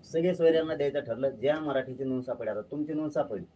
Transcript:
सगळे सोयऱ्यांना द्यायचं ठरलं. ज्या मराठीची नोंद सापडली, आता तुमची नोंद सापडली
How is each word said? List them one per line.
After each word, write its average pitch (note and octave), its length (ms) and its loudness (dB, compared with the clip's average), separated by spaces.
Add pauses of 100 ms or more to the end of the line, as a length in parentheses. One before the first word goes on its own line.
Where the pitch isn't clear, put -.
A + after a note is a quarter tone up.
सगळे E3+ 320 2
सोयऱ्यांना D#3+ 400 4
द्यायचं C#3+ 240 0
ठरलं. B2+ 300 -2
ज्या C3 300 0
मराठीची C3 440 -2
नोंद B2+ 200 -2
सापडली, A#2+ 280 -4
आता G#2+ 100 -4
तुमची D3 320 -6
नोंद D3+ 180 -2
सापडली A2+ 340 -2 (100)